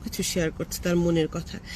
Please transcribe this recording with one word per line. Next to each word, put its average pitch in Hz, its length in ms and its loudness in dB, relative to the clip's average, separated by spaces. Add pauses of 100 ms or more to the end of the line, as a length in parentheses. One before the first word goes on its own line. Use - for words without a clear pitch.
কিছু 202 200 -4
শেয়ার 165 280 0
করছে, - 320 -6
তার 175 120 4
মনের 170 320 4
কথা, - 300 -6 (180)